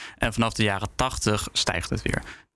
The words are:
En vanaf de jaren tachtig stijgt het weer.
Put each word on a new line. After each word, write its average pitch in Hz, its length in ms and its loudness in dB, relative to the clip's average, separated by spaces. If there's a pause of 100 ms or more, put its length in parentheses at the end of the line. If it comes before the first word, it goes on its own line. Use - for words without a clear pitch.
(180)
En 117 140 0
vanaf 113 200 2
de - 100 0
jaren 101 320 2
tachtig 110 580 2
stijgt - 380 0
het - 120 -2
weer. - 200 0 (340)